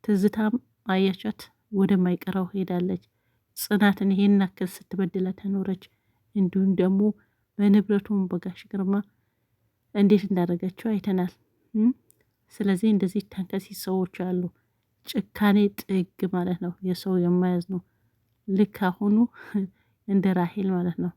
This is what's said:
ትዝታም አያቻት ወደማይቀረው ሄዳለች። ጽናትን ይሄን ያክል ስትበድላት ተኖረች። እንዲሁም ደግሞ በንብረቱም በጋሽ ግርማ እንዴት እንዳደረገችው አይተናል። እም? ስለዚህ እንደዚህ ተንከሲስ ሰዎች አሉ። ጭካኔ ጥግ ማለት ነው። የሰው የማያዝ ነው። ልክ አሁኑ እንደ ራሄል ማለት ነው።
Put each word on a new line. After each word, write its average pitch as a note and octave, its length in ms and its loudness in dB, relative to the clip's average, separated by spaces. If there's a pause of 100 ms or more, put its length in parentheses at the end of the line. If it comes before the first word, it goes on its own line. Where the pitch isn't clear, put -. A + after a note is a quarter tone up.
ትዝታም G#3+ 520 0 (320)
አያቻት F#3+ 540 -2 (300)
ወደማይቀረው F#3 800 0
ሄዳለች። F3+ 540 -4 (540)
ጽናትን G3 540 2
ይሄን G3+ 280 4
ያክል F#3 300 -2
ስትበድላት F#3 680 -6
ተኖረች። F#3+ 460 -6 (520)
እንዲሁም F#3+ 400 2
ደግሞ F#3+ 240 2 (580)
በንብረቱም G3+ 680 2
በጋሽ F3+ 400 -8
ግርማ G3 280 -4 (1000)
እንዴት G3+ 280 4
እንዳደረገችው F3+ 640 -2
አይተናል። F#3+ 440 -2 (420)
እም? A3 160 2 (640)
ስለዚህ G3 360 0
እንደዚህ G3 380 0
ተንከሲስ F#3+ 540 -10
ሰዎች F#3 380 -4
አሉ። F3+ 220 -4 (680)
ጭካኔ G#3 500 2 (200)
ጥግ - 420 -4 (100)
ማለት F3 320 -2
ነው። F3+ 200 -6
የሰው F#3 360 -4
የማያዝ F3+ 520 2
ነው። F#3 120 -6 (680)
ልክ G3+ 360 0
አሁኑ G3+ 320 0 (920)
እንደ G3 260 2
ራሄል F3+ 360 -2
ማለት F3+ 300 -2
ነው። F3 180 -4